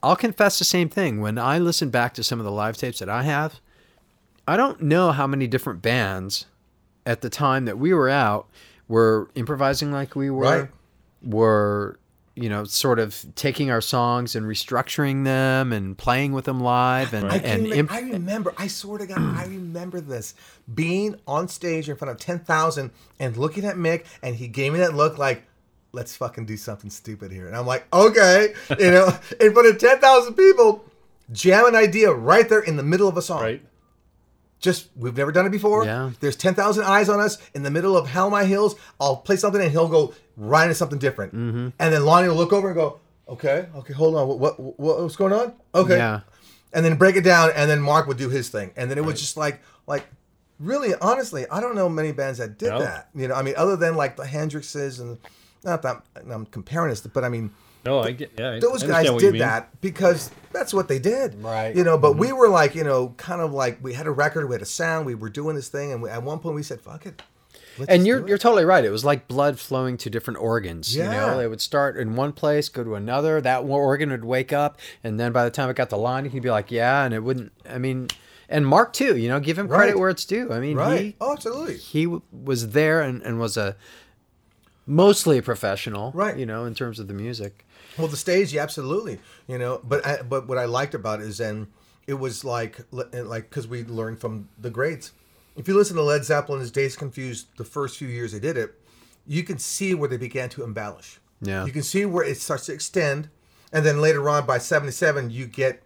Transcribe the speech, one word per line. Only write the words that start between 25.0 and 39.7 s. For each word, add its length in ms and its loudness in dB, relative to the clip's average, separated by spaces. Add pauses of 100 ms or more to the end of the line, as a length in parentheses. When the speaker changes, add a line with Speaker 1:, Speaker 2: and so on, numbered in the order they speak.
Speaker 2:
like, 260 -2 (480)
"Let's 240 -12
fucking 300 -8
do 120 -8
something 320 -12
stupid 420 -14
here." 160 -14
And 80 -12
I'm 120 -6
like, 260 -2
"Okay," 600 8 (260)
you 120 8
know, 260 8 (100)
<laughs> 120 -14
in 140 8
front 160 10
of 80 4
ten 220 6
thousand 340 8
people, 500 8 (480)
jam 360 6
an 80 6
idea 360 6
right 380 6
there 120 6
in 160 -2
the 60 -2
middle 240 4
of 100 0
a 40 -2
song. 220 -4
Speaker 3:
Right. 220 -4 (920)
Speaker 2:
Just, 360 0
we've 220 -8
never 160 -2
done 120 4
it 60 0
before. 320 2
Speaker 1:
Yeah. 280 -2 (100)
Speaker 2:
There's 160 -2
ten 180 2
thousand 300 0
eyes 240 4
on 100 2
us 180 0 (160)
in 100 -8
the 80 -4
middle 260 2
of 100 0
Hell 220 0
My 160 2
Heels. 300 2 (240)
I'll 180 0
play 180 0
something 260 0
and 80 2
he'll 200 2